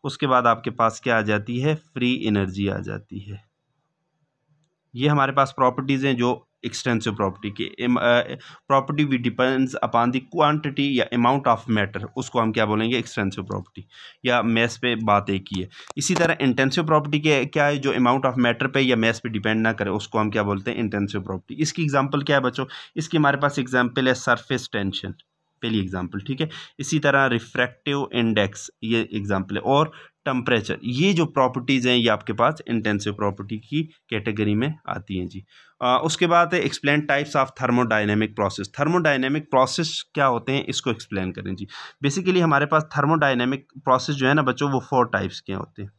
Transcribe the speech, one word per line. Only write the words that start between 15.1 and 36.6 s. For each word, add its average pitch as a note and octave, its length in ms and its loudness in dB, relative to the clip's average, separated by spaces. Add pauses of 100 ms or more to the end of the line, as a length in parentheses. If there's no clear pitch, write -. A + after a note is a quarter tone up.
एक G2 160 -2 (100)
ही F#2 60 -4
है। - 80 -10 (280)
इसी D#3 180 0
तरह E3 260 2
इंटेंसिव C3+ 440 0
प्रॉपर्टी D3+ 340 2
के D3 260 2
क्या C#3+ 200 0
है? D3 120 0
जो C3+ 160 -2
amount B2+ 320 2
of B2+ 80 2
matter B2 400 0
पे C#3 60 2
या B2+ 160 4
mass A2+ 240 2
पे A#2 100 -8
डिपेंड A2 320 0
ना A2 120 2
करे, G2+ 160 -4
उसको G#2 300 -2
हम G#2+ 100 0
क्या G#2 140 0
बोलते G2+ 280 -2
हैं? - 60 -6
इंटेंसिव G2+ 440 -2
प्रॉपर्टी। F#2+ 320 -10
इसकी D#3 300 -4
एग्जांपल C#3 380 0
क्या C#3+ 160 2
है C3 60 2
बच्चों? B2+ 220 -2 (300)
इसकी D#3+ 220 -2
हमारे C#3+ 200 4
पास C#3+ 220 0
एग्जांपल B2+ 480 0
है B2+ 60 4
सरफेस B2 580 -2
टेंशन, G2+ 420 -6 (480)
पहली A2+ 180 0
एग्जांपल, F#2 400 -6
ठीक C3 220 -8
है? D#3+ 80 -4 (300)
इसी D3+ 200 -2
तरह C#3 260 4
रिफ्रैक्टिव B2 880 -2
इंडेक्स, G#2+ 580 0 (120)
ये A2+ 300 0
एग्जांपल G2+ 420 -4
है, - 60 -2
और C#3+ 300 2 (340)
टेम्परेचर। B2+ 580 -2
ये D3 300 2
जो D#3+ 120 4
प्रॉपर्टीज़ B2+ 640 0
हैं B2 80 4
ये A#2 120 4
आपके G#2 240 0
पास B2 340 2
इंटेंसिव G#2+ 460 -2
प्रॉपर्टी G2+ 440 -4
की D3+ 260 -4
कैटेगरी G#2+ 720 -4
में C#3 200 0 (140)
आती G2+ 280 -6
हैं F2+ 100 -6
जी। F#2+ 160 -14 (380)
अ, B2 220 2
उसके E3 240 0
बाद E3+ 260 4
है F3 100 0